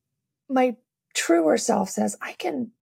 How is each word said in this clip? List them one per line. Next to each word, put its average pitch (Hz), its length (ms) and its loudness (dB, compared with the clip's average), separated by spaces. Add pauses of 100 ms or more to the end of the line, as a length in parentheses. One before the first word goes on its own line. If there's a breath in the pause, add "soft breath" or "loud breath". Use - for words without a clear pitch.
(480)
my 254 280 2 (380)
truer 320 440 2
self 202 320 0
says, 214 300 -2
"I - 140 -12
can, 277 360 -6 (120)